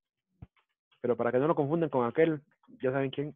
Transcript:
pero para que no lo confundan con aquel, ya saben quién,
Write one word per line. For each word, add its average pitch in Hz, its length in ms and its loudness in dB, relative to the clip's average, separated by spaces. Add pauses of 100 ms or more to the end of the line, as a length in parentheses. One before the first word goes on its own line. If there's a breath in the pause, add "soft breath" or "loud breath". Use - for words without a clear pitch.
(1000)
pero 117 160 0
para 117 140 0
que 123 80 2
no 135 80 2
lo 165 80 4
confundan 156 360 0
con 123 160 0
aquel, 156 340 2 (420)
ya 127 80 0
saben 135 200 -2
quién, 147 260 -8